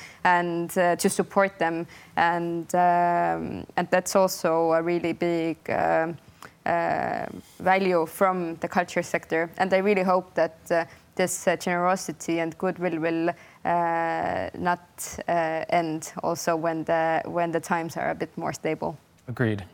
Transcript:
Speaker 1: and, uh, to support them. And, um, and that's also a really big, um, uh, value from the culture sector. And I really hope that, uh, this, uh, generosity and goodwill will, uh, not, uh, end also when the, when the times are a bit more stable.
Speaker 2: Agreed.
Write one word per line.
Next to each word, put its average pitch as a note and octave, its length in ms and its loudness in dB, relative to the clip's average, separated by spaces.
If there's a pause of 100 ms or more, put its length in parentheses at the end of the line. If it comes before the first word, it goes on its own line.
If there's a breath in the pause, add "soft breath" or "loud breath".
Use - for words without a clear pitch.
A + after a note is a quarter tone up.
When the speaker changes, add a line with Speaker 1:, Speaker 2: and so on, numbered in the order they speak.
(240 loud breath)
Speaker 1:
and, F3 540 2
uh, F3 180 4
to F#3 140 2
support G3 480 0
them. E3 280 -2 (300 loud breath)
And, E3+ 580 0
um, F3 920 2 (100)
and F3 140 0
that's F3+ 260 2
also E3 560 2
a E3 100 4
really E3+ 300 0
big, E3 460 -2 (120)
um, E3 460 0 (480 loud breath)
uh, E3+ 640 -2 (340)
value F#3 460 4
from F3+ 500 0
the E3+ 120 -6
culture F3+ 340 -2
sector. E3 560 -2
And F#3+ 160 0
I F#3+ 40 4
really G3 260 2
hope F#3 300 0
that, E3 220 0 (140)
uh, E3 140 2 (300 loud breath)
this, - 340 -2
uh, E3+ 80 2
generosity F3 840 -2
and E3 180 -4
goodwill E3+ 420 -2
will, E3 280 0 (360 loud breath)
uh, E3 920 -2
not, - 640 -6 (100)
uh, D#3+ 400 0
end D#3+ 440 -2 (100)
also E3 340 0
when D#3+ 280 -2
the, E3 420 2
when E3+ 260 -2
the E3 80 0
times E3+ 380 -4
are E3+ 120 -2
a E3 40 -4
bit E3 240 -6
more D3+ 160 -4
stable. D#3 420 -4 (320)
Speaker 2:
Agreed. A2 460 0